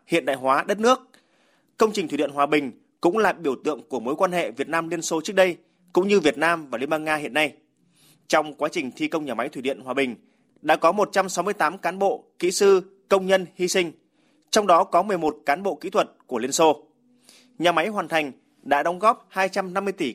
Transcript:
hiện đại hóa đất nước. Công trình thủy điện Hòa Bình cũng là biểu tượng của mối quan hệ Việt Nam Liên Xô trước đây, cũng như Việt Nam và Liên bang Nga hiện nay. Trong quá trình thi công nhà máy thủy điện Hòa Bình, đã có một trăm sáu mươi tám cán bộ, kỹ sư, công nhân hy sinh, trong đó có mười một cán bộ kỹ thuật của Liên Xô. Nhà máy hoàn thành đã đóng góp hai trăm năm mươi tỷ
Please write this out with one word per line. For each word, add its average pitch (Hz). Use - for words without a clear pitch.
hiện 170
đại 135
hóa 131
đất 202
nước. 247
Công 220
trình 190
thủy 143
điện 143
Hòa 143
Bình 147
cũng 185
là 196
biểu 147
tượng 139
của 123
mối 123
quan 185
hệ 165
Việt 135
Nam 165
Liên 170
Xô 160
trước 180
đây, 185
cũng 196
như 202
Việt 139
Nam 160
và 117
Liên 143
bang 156
Nga 156
hiện 143
nay. 147
Trong 156
quá 147
trình 139
thi 156
công 156
nhà 127
máy 117
thủy 139
điện 131
Hòa 127
Bình, 127
đã 120
có 165
một 202
trăm 190
sáu 180
mươi 202
tám 180
cán 180
bộ, 196
kỹ 175
sư, 190
công 190
nhân 190
hy 180
sinh, 175
trong 208
đó 180
có 180
mười 202
một 151
cán 156
bộ 190
kỹ 190
thuật 185
của 127
Liên 131
Xô. 160
Nhà 170
máy 165
hoàn 202
thành 151
đã 143
đóng 175
góp 220
hai 190
trăm 190
năm 196
mươi 196
tỷ 139